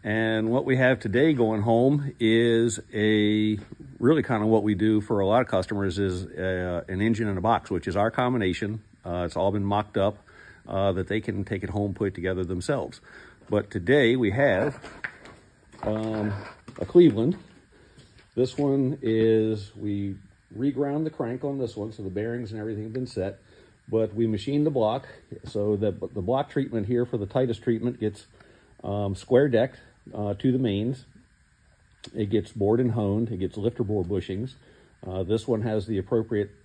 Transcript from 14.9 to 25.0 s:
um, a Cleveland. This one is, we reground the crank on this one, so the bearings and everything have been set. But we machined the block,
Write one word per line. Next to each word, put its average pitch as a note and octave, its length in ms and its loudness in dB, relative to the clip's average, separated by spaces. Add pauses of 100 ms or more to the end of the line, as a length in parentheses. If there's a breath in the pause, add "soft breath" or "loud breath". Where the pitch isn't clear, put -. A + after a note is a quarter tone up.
um, G#2+ 480 -2 (480 loud breath)
a - 60 -4
Cleveland. D#3 500 6 (1000 loud breath)
This B2 240 0
one C#3 440 0
is, A2 760 2
we G2+ 400 -4 (400)
reground C#3+ 480 -2
the D#3 60 -4
crank C3 340 -6
on C#3 140 -4
this A#2 180 -6
one, G#2+ 160 -6
so G#2+ 100 -14
the F#2+ 80 -6
bearings A2 400 -6
and A2 100 -10
everything G#2+ 220 -6
have A2 100 -10
been B2+ 140 -6
set. G2 320 -6 (500 soft breath)
But G#2+ 260 0
we A2+ 120 2
machined C3+ 400 0
the D#3+ 40 2
block, A#2+ 360 0 (380)